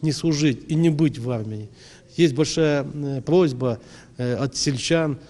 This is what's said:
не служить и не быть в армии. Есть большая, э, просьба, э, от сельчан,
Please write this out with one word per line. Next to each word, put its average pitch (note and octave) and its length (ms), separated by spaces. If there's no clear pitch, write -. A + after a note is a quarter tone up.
не D#3 100
служить D3 560
и D#3 60
не E3 160
быть D3 280
в A#2+ 120
армии. G#2+ 380
Есть D#3+ 160
большая, D3 480
э, C#3 400
просьба, C3 560
э, B2 260
от C3+ 120
сельчан, D3+ 600